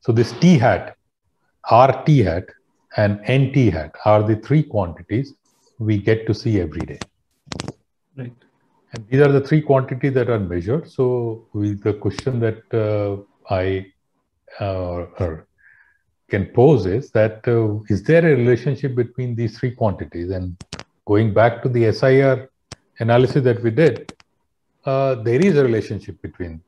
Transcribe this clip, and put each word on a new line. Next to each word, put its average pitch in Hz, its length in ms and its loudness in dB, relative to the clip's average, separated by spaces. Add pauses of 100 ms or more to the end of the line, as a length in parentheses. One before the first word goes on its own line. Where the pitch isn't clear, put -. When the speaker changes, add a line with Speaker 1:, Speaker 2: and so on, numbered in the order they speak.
Speaker 1:
So - 120 -2
this 113 200 2
T 170 260 4
hat, 110 380 0 (720)
R 123 340 4
T 151 160 4
hat, 90 240 0 (520)
and 104 280 0
N 131 280 0
T 123 180 4
hat 80 220 -6 (120)
are 107 180 4
the 107 140 0
three 147 260 0
quantities 101 720 -6 (440)
we 107 200 0
get 110 280 0
to 110 80 0
see 107 260 -2
every 80 260 -6
day. 71 120 -6 (1160)
Speaker 2:
Right. 123 160 -12 (600)
Speaker 1:
And 113 160 -14
these 131 120 2
are 143 120 6
the 139 80 4
three 156 200 0
quantities 135 540 -2
that 123 160 0
are 117 80 0
measured. 98 500 -4
So 123 640 -4
we, 104 220 -2
the 101 200 -4
question 120 460 -6
that, 113 220 -4 (100)
uh, 104 500 -4 (300)
I, 95 400 -4 (680)
uh, 90 460 -6 (120)
or 80 300 -8 (800)
can 98 180 -2
pose 120 400 4
is 101 240 -4
that, 110 380 0
uh, 110 400 0
is 98 160 -2
there 165 200 4
a 156 120 4
relationship 123 580 0
between 120 400 -4
these 113 240 -6
three 127 140 -4
quantities? 87 580 -4
And 90 260 -6 (500)
going 104 280 2
back 113 300 2
to 135 40 0
the 120 180 2
S 107 180 0
I 135 160 6
R 131 280 0 (520)
analysis 123 420 2
that 120 200 0
we 117 80 0
did, 123 420 0 (720)
uh, 135 320 -2
there 117 280 0
is 190 120 2
a 139 80 4
relationship 107 580 -4
between 82 460 -12